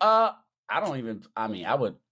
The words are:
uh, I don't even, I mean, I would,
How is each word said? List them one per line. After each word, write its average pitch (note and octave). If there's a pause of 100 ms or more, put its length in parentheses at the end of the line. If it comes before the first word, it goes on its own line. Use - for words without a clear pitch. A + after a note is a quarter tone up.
uh, A3 (360)
I A3+
don't D#3+
even, A2+ (140)
I A2
mean, F#2
I A2
would, B2 (160)